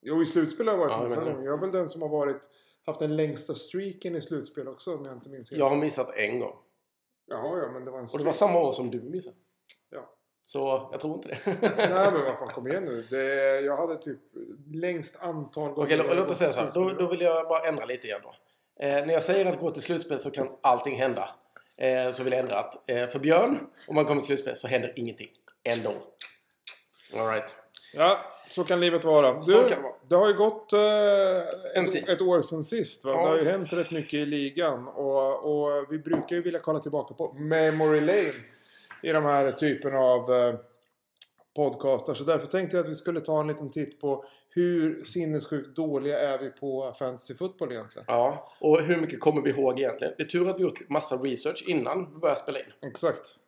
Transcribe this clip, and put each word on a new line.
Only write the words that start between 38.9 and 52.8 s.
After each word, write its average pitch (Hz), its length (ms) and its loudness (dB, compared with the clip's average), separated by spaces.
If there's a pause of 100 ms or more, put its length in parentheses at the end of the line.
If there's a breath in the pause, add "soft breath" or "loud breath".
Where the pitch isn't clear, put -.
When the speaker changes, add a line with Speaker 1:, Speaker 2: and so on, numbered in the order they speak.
Speaker 1:
i 165 80 -2
de 151 140 2
här 139 260 4
typen 139 440 0
av, 127 380 4
eh, 120 220 4 (1000)
podcaster. 143 580 0
Så 127 100 -6
därför 147 240 0
tänkte 185 300 -2
jag 170 60 0
att 156 80 -6
vi 151 40 -6
skulle 170 240 -4
ta 156 220 -2
en 151 60 -2
liten 151 240 -6
titt 143 300 -8
på 139 240 -2 (240 loud breath)
hur 175 540 0
sinnessjukt 156 720 -4
dåliga 143 440 -2
är 139 180 0
vi 135 120 -6
på 131 500 -6
fantasy 127 360 -8
football 175 360 -8
egentligen. 110 360 -12
Speaker 2:
Ja, 123 520 0
och 156 220 6
hur 170 160 2
mycket 151 220 -4
kommer 151 220 4
vi 143 80 2
ihåg 131 300 0
egentligen? 127 380 -2
Det 156 60 -2
är - 40 -4
tur 180 220 0
att 190 100 -2
vi - 40 2
gjort - 260 -4
massa 143 260 -2
research 135 520 -4
innan 151 460 -2
vi 156 60 -18
började 147 200 2
spela 135 200 -6
in. - 60 -10 (160)